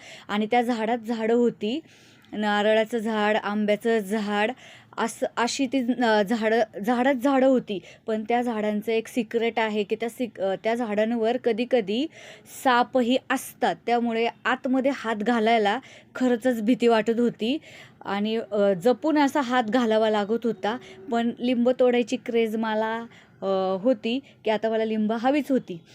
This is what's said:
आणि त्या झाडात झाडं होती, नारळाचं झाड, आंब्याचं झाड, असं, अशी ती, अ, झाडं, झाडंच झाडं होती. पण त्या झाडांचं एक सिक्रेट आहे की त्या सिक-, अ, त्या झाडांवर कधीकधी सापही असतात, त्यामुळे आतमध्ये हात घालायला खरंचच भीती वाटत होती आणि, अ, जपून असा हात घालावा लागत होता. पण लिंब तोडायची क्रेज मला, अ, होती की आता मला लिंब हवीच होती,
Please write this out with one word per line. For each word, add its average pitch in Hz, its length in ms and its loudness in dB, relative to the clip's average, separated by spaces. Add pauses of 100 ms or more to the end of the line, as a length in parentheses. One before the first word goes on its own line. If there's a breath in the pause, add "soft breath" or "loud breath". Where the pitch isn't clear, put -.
(280 loud breath)
आणि 214 240 -2
त्या 240 100 4
झाडात 226 360 0
झाडं 226 360 -2
होती, 240 460 0 (540 loud breath)
नारळाचं 214 640 2
झाड, 214 400 0
आंब्याचं 208 600 -2
झाड, 208 520 -2 (460 loud breath)
असं, 233 300 -4 (100)
अशी 240 280 -2
ती, 254 280 0 (100)
अ, 220 200 4
झाडं, 220 640 0
झाडंच 247 380 0
झाडं 269 240 4
होती. 233 320 0 (280 loud breath)
पण 220 220 -4
त्या 240 120 2
झाडांचं 214 500 -2
एक 226 160 -2
सिक्रेट 233 520 -2
आहे 214 240 0
की 220 120 -6
त्या 226 140 -4
सिक-, 226 320 -8
अ, 190 220 -2
त्या 226 120 0
झाडांवर 226 640 0
कधीकधी 240 680 -2 (560 loud breath)
सापही 247 540 2 (120)
असतात, 247 460 -2 (100)
त्यामुळे 233 420 0 (180)
आतमध्ये 254 500 0
हात 233 200 -4
घालायला 220 640 2 (360 loud breath)
खरंचच 247 460 0
भीती 240 260 2
वाटत 226 320 2
होती 240 380 0 (480 loud breath)
आणि, 214 340 -2 (120)
अ, 202 220 4 (100)
जपून 254 340 2
असा 285 240 2
हात 247 220 0
घालावा 220 460 2
लागत 214 360 0
होता. 220 320 -4 (340 loud breath)
पण 233 280 0
लिंब 240 300 2 (100)
तोडायची 247 460 2
क्रेज 226 300 0
मला, 220 500 -2 (360 loud breath)
अ, 190 40 -6 (360)
होती 240 380 0 (260 loud breath)
की 220 60 0
आता 214 180 0
मला 220 160 0
लिंब 220 280 0
हवीच 262 380 0
होती, 180 280 -2 (160 soft breath)